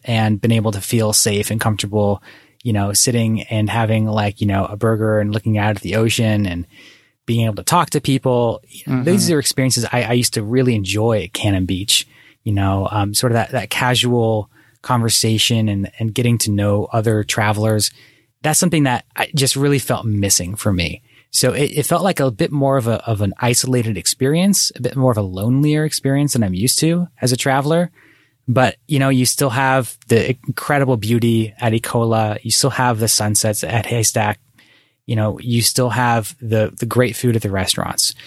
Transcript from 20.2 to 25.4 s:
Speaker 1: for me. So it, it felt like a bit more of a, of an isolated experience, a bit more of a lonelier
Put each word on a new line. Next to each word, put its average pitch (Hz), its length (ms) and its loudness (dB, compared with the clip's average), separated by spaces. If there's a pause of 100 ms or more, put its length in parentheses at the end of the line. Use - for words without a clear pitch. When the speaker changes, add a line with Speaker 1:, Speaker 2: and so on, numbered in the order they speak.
Speaker 1:
for - 180 0
me. 87 280 -2 (300)
So - 220 0
it, 139 120 0 (120)
it 147 80 0
felt 170 160 0
like 185 180 0
a 135 120 2
bit 160 200 -2
more 139 260 2
of 117 100 -2
a, 113 180 -2
of 107 160 0
an 98 160 0
isolated 120 600 0
experience, 165 800 0
a - 60 -12
bit 123 140 -4
more 131 160 4
of 110 60 0
a 110 40 2
lonelier 127 640 0